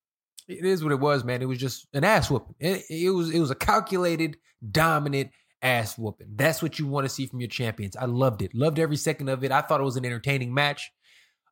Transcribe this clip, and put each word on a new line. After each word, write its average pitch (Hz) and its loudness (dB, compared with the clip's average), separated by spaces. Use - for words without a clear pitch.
It 180 -8
is 185 2
what 151 2
it 135 2
was, 143 2
man. 123 -2
It 131 -2
was 131 -2
just 131 -6
an 139 0
ass 196 4
whooping. - -2
It, 185 -2
it 170 0
was, 175 0
it 160 2
was 147 2
a - -4
calculated, 175 0
dominant 147 2
ass 120 0
whooping. 107 -8
That's 143 2
what - -2
you 151 -2
wanna 139 0
see 131 -6
from 127 -10
your 120 -4
champions. 110 -4
I 107 -4
loved 120 2
it. 92 -4
Loved 147 2
every 151 0
second 143 -4
of 131 -2
it. 131 0
I 147 4
thought 151 0
it 139 0
was 127 -2
an 127 -4
entertaining 123 -2
match. 143 0